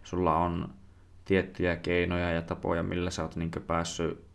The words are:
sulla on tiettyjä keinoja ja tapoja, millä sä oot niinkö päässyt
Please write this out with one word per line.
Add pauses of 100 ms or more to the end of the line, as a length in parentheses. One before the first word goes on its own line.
sulla
on (520)
tiettyjä
keinoja
ja
tapoja,
millä
sä
oot
niinkö
päässyt